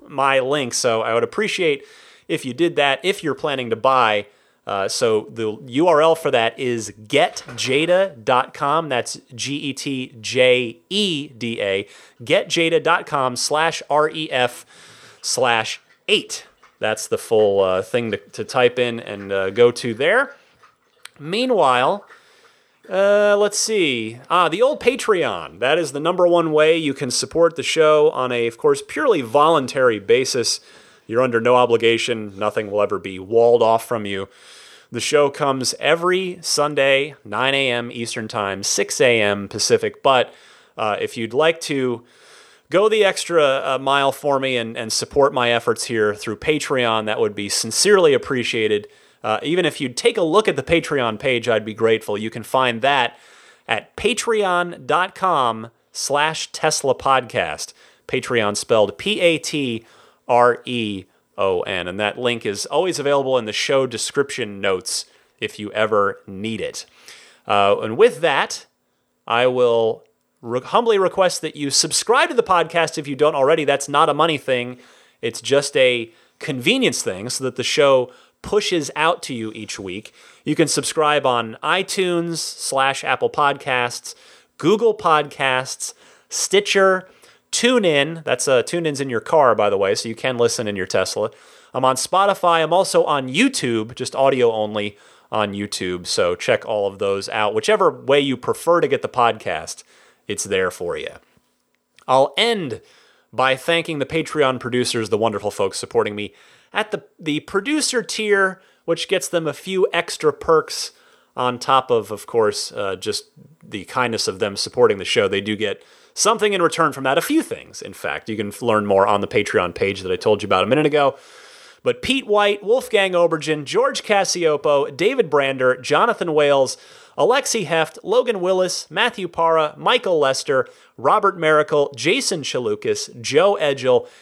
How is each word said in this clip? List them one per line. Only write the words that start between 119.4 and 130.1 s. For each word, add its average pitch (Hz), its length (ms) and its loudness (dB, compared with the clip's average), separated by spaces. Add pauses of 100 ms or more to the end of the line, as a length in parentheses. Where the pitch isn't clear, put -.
page 98 260 -2
that 92 120 -4
I 90 40 -2
told 101 260 2
you 104 40 -8
about 95 180 2
a - 20 -4
minute 147 200 2
ago. 143 300 2 (640)
But 123 180 -2
Pete 262 260 -2
White, 208 360 2
Wolfgang 208 500 0
Obergen, 156 520 0
George 220 380 0
Cassiopo, 156 880 0
David 185 380 0
Brander, 135 480 2
Jonathan 170 560 0
Wales, 143 440 4 (420)
Alexi 226 460 0
Heft, 160 380 -2
Logan 226 380 0
Willis, 185 500 -2
Matthew 202 360 -2
Parra, 160 500 0
Michael 180 420 0